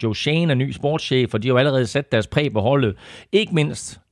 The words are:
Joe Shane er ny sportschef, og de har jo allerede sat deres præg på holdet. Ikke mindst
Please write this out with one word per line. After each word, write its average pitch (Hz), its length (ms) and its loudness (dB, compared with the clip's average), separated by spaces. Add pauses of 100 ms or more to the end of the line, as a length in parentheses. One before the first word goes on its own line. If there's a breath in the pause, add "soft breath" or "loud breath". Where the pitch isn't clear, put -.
Joe 110 140 -2
Shane 160 360 0
er 131 40 2
ny 135 160 0
sportschef, 123 640 0
og 110 80 -2
de 120 60 -2
har 131 40 2
jo 123 60 4
allerede 131 280 2
sat 143 260 -4
deres 110 140 2
præg 147 260 -2
på 107 80 0
holdet. 120 340 2 (380 loud breath)
Ikke 202 220 2
mindst - 460 -2 (120)